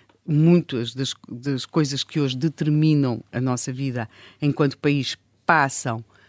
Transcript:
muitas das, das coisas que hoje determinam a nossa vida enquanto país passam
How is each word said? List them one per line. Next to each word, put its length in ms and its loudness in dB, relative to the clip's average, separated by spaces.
muitas 680 2
das, 180 -6
das 380 -6
coisas 360 -2
que 160 -6
hoje 160 0
determinam 960 0
a 80 -4
nossa 320 -2
vida 380 -6
enquanto 380 0
país 360 0
passam 580 0